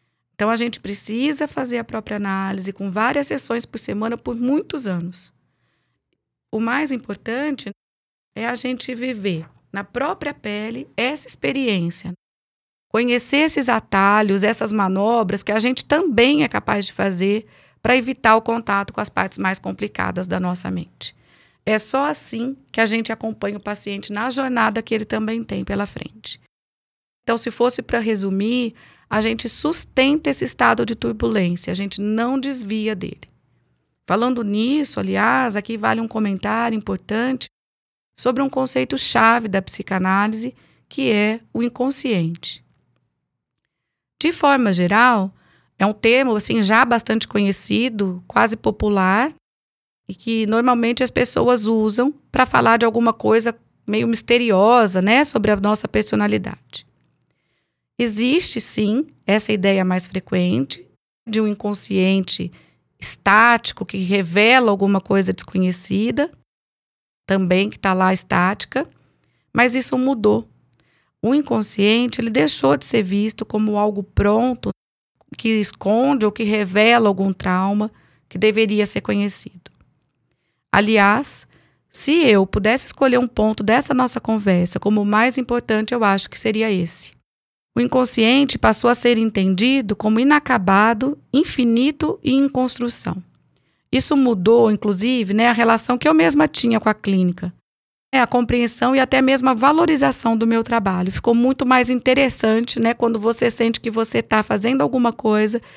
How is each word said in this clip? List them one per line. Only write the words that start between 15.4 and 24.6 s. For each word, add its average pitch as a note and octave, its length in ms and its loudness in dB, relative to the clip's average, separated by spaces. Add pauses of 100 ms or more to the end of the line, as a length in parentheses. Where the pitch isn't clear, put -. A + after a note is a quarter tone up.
que - 80 -6
a A3 80 0
gente B3 260 -2
também D4 580 2
é B3+ 40 0
capaz G#3 380 -2
de - 80 -14
fazer G3 520 -2 (360)
pra B3 140 2
evitar A#3 400 2
o A3+ 60 4
contato A3 520 -4
com G#3+ 80 -6
as G#3 80 -6
partes F#3+ 280 -4
mais F#3+ 220 -2
complicadas F#3+ 680 -6
da F3+ 140 -4
nossa F3+ 320 -4
mente. - 440 -12 (500)
É G#3+ 120 0
só C4+ 280 -2
assim C4+ 520 -6 (140)
que A3+ 100 -2
a A3+ 40 2
gente A3 260 -4
acompanha G#3+ 460 -8
o G3 60 -16
paciente G3+ 480 -8
na G#3+ 200 -4
jornada A#3 500 -2